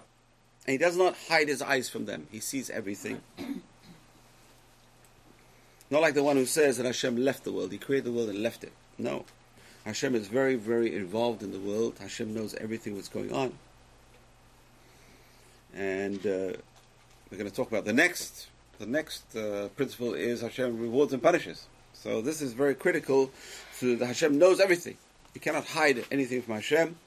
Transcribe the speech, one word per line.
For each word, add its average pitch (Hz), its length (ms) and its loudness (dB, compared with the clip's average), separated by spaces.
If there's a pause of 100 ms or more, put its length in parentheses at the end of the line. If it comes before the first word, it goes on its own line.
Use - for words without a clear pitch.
(640)
and 131 80 0
He 135 40 4
does 170 200 4
not 180 180 4 (140)
hide 160 180 6
His 135 160 -2
eyes 135 260 0
from 113 160 -6
them. 101 260 -8
He 110 80 -12
sees 127 300 -6
everything. 107 520 -6 (160)
<clears throat> - 260 -8 (2250)
Not 147 120 4
like 160 120 6
the 143 100 4
one 143 120 6
who 131 100 4
says 139 320 4
that 120 80 -2
Hashem 123 320 0
left 127 260 0
the - 80 -6
world. 95 200 -4
He 101 80 -8
created 135 260 -2
the 120 60 -4
world 117 180 -2
and 101 140 -4
left 113 200 -4
it. - 100 -14 (240)
No. 123 280 -4 (600)
Hashem 127 280 -2
is 104 140 0
very, 131 280 2
very 117 380 0
involved 104 480 -2
in 98 120 -8
the 95 60 -8
world. 104 400 -2
Hashem 107 340 -8
knows 107 220 -6
everything 110 400 -6
that's 95 120 -10
going 104 260 -8
on. 131 240 -2 (2250)
And, 98 460 -2
uh, 95 340 -2 (800)
we're 95 60 -14
gonna 101 120 -6
talk 123 200 -4
about 98 160 -2
the 104 80 0
next. - 540 0 (320)
The 107 60 -12
next, 147 500 -6
uh, 104 420 -4
principle 120 360 -2
is 107 280 -2
Hashem 117 360 -4
rewards 120 360 2
and 131 100 0
punishes. 156 440 2 (260)
So 110 280 -4
this 151 200 -4
is 135 100 -4
very 135 240 2
critical, 135 560 2 (420)
so 123 220 0
that 117 100 0
Hashem 139 320 2
knows 180 220 8
everything. 175 380 2 (360)
He - 60 -14
cannot 151 280 -2
hide 147 440 2
anything 127 300 0
from 113 140 -4
Hashem. 160 520 2